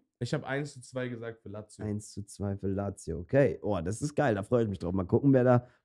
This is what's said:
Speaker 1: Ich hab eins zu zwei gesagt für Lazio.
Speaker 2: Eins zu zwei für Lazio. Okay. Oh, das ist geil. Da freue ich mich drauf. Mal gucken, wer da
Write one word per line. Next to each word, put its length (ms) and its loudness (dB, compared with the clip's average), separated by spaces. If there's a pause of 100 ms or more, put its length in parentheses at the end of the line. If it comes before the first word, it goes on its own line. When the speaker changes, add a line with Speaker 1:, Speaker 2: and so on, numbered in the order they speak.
(180)
Speaker 1:
Ich 160 -4
hab 100 -4
eins 300 -6
zu 60 -18
zwei 280 -8
gesagt 340 -10
für 60 -16
Lazio. 360 -12
Speaker 2:
Eins 280 -6
zu 120 -10
zwei 320 -6
für 120 -4
Lazio. 520 -4
Okay. 420 2
Oh, 200 0
das 200 -4
ist 120 -4
geil. 220 2
Da 80 -4
freue 200 2
ich 40 -2
mich 100 -4
drauf. 140 -4
Mal 120 0
gucken, 280 4
wer 100 6
da 240 6 (180)